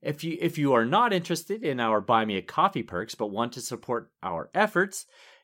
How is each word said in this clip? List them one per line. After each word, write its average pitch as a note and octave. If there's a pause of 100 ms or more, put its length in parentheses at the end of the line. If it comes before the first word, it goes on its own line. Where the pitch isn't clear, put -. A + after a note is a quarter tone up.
If D3
you, E3
if E3+
you C#3
are A2+
not G#3
interested F#3
in C3
our A2
Buy A2
Me G#2
a F#2
Coffee D#3
perks G#2+
but G#2
want A#2
to B2+
support A#2 (100)
our E2+
efforts, G3 (380)